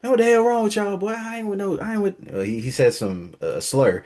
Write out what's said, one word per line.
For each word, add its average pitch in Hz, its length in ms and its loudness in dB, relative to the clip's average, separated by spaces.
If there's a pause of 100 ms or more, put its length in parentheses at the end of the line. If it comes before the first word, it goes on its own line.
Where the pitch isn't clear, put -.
Man, 240 80 -4
what 262 80 4
the 226 60 6
hell 233 180 6
wrong 233 200 2
with 214 120 0
y'all, 208 220 0
boy? 196 200 -4
I 226 200 -10
ain't 226 100 -8
with 202 100 -4
no, 196 220 -4
I 220 140 -6
ain't 214 80 -2
with, 196 140 0 (180)
uh, 98 80 -4
he, 107 180 -4
he 117 100 -6
said 131 240 4
some, 90 480 -6
uh, 80 180 -4
slur. 107 460 2